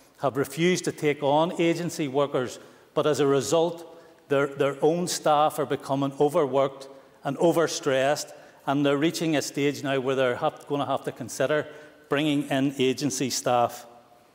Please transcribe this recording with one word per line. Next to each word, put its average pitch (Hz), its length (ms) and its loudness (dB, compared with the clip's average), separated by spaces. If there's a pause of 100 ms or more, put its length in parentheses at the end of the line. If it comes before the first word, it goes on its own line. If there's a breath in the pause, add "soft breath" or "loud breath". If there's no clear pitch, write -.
(200 loud breath)
have 127 160 -2
refused 165 480 0
to 147 80 -2
take 147 300 -2
on 156 380 2
agency 170 480 0
workers, 139 500 -2 (340 loud breath)
but 151 140 0
as 143 140 2
a 147 60 4
result, 139 600 2 (420 loud breath)
their, 139 200 2
their 139 340 -2
own 170 240 2
staff 151 540 2
are 139 60 0
becoming 139 520 -2
overworked 143 680 2 (340 loud breath)
and 135 160 -6
overstressed, 147 960 2 (340 loud breath)
and 143 180 2
they're 143 120 4
reaching 165 400 0
a 135 60 2
stage 143 420 -2
now 135 160 0
where 131 160 0
they're 127 200 2
have, - 300 -4
gonna 143 200 -2
have 131 180 -4
to 135 80 -4
consider 139 560 -2 (400 loud breath)
bringing 143 400 0
in 139 300 0
agency 131 520 0
staff. 120 560 0 (480)